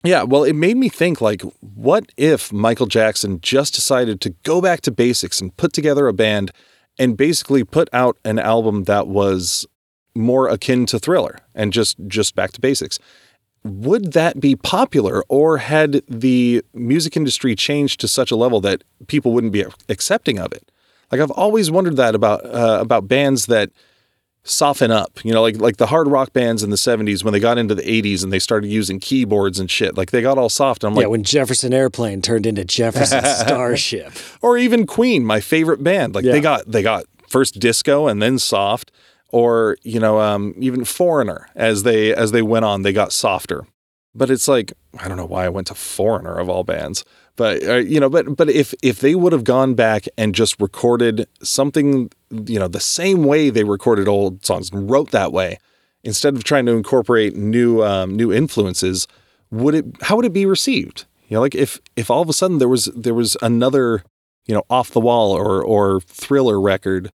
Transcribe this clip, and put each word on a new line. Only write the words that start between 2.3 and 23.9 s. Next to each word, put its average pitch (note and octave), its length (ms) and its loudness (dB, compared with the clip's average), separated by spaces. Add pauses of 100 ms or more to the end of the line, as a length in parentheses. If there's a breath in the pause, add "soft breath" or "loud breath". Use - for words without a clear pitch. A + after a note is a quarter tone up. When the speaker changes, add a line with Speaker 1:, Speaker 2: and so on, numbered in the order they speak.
Speaker 1:
Michael A2+ 320 0
Jackson G#2+ 560 0
just C#3 320 0
decided A#2+ 480 -2
to - 80 -6 (140)
go E3+ 180 0
back F3+ 200 0
to C3 100 -2
basics A#2 500 0
and F#2 160 -10
put - 160 -2
together C#3+ 340 2
a A2 60 0
band G#2 380 0 (480 soft breath)
and B2 180 2
basically C#3 460 0
put - 280 0
out B2 320 2
an A2 140 -2
album A2 460 0
that G2+ 240 0
was F#2+ 580 -2 (480)
more B2 340 2
akin B2 380 0
to A#2 140 -2
Thriller D3+ 400 -2 (160)
and G#2 180 -2
just, A2 240 0 (100)
just G2+ 280 -2
back F#2+ 160 -2
to - 100 -12
basics? B2+ 380 -2 (640 soft breath)
Would C#3 500 -2
that D#3+ 260 0
be C#3 160 2
popular, A#2+ 720 0
or D3+ 300 2
had C#3+ 500 0
the B2 560 0 (120)
music C#3+ 420 -2
industry C3 380 0
changed D3 460 -2
to A#2 60 -4
such B2+ 220 0
a A#2+ 60 0
level A2+ 260 2
that - 220 -2 (240)
people B2 260 0
wouldn't A#2 200 0
be G2 120 0 (240)
accepting A#2 480 -2
of F2 160 -8
it? - 180 -18 (400)
Like, B2+ 80 -2
I've D3 120 0
always G#3 400 2
wondered F3 260 2
that A#2 160 4
about, G#2 320 2
uh, A#2 340 0
about A2+ 280 0
bands C3+ 400 0
that A2 240 2 (760)